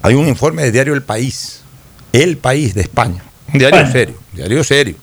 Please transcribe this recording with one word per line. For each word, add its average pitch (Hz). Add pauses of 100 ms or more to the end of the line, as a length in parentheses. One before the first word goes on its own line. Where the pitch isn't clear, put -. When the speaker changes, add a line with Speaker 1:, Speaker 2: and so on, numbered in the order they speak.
Speaker 1:
Hay 107
un 151
informe 151
de 123
diario 135
El 139
País, - (500)
El 151
País 131
de 98
España, 92 (300)
un 139
diario 143
Speaker 2:
España. 135
Speaker 1:
serio, 123 (180)
diario 95
serio. 139